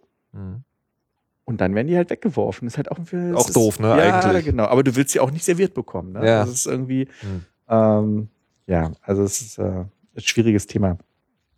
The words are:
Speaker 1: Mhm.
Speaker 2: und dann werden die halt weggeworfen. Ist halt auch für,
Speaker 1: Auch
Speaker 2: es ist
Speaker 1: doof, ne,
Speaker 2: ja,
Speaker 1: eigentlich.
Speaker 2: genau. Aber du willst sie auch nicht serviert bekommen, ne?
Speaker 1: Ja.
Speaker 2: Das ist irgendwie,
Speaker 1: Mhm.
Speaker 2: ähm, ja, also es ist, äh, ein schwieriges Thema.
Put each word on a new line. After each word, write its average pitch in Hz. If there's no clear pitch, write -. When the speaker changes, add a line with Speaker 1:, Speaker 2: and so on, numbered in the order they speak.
Speaker 1:
Mhm. 101
Speaker 2:
und 113
dann 95
werden 117
die 175
halt 175
weggeworfen. 120
Ist 117
halt -
auch 170
für, 175
Speaker 1:
Auch -
Speaker 2:
es -
ist 180
Speaker 1:
doof, 110
ne, 107
Speaker 2:
ja, -
Speaker 1:
eigentlich. 185
Speaker 2:
genau. 127
Aber 127
du 131
willst 135
sie 143
auch 135
nicht 165
serviert 180
bekommen, 92
ne? 107
Speaker 1:
Ja. 110
Speaker 2:
Das 104
ist 127
irgendwie, 131
Speaker 1:
Mhm. 95
Speaker 2:
ähm, 107
ja, 82
also 101
es 95
ist, 110
äh, 101
ein 92
schwieriges 110
Thema. 95